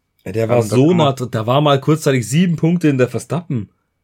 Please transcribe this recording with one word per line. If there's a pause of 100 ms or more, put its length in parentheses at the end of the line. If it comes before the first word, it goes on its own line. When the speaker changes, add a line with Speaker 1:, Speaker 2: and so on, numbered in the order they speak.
(240)
Speaker 1:
Ja,
der
war
Speaker 2:
Also
da
Speaker 1:
so
Speaker 2:
kann
man
Speaker 1:
nah
dr-,
da
war
mal
kurzzeitig
sieben
Punkte
hinter
Verstappen. (360)